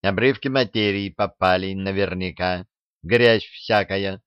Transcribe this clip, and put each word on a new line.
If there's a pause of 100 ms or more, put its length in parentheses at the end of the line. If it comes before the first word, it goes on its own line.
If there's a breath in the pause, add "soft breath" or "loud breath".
Обрывки
материи
попали
наверняка. (380)
Грязь
всякая.